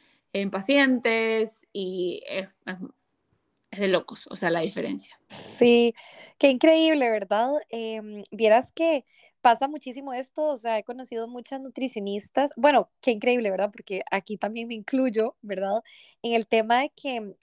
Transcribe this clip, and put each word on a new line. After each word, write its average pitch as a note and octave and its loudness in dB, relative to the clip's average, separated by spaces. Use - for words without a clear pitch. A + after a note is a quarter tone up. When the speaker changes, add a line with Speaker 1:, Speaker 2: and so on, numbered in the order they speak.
Speaker 1:
en G3 -2
pacientes A3+ 0
y F#3 -6
es, F#3+ -8
es, F#3 -10
es G3 -10
de G3 0
locos, F#3+ -2
o G3+ -12
sea, F3+ 0
la E3 0
diferencia. - -8
Speaker 2:
Sí, A#3+ 4
qué C#4 6
increíble, D#4+ 4
¿verdad? G#3+ 0
Em, A3 -10
vieras A3 4
que D#4+ 0
pasa A#3+ 4
muchísimo C#4 -10
esto, C4 -6
o D4 -2
sea, A3+ -4
he G#3 -6
conocido A#3+ -10
muchas B3 -12
nutricionistas, A#3+ -4
bueno, B3 4
qué - 0
increíble, A#3 0
¿verdad? F#3+ -2
Porque F#3+ -10
aquí G3 -4
también A3+ -8
me A#3 -8
incluyo, A3+ -2
¿verdad? G3 -4
En A#3 -4
el A3+ 0
tema A3+ 2
de C#4+ -4
que A#3 -8